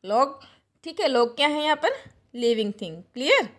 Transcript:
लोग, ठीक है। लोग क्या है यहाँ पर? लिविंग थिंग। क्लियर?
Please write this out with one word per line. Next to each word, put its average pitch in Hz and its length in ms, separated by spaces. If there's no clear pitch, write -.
लोग, 247 340
ठीक 330 160
है। 370 80
लोग 240 280
क्या 285 120
है 302 160
यहाँ 302 120
पर? 302 140
लिविंग 226 460
थिंग। 170 220
क्लियर? 285 460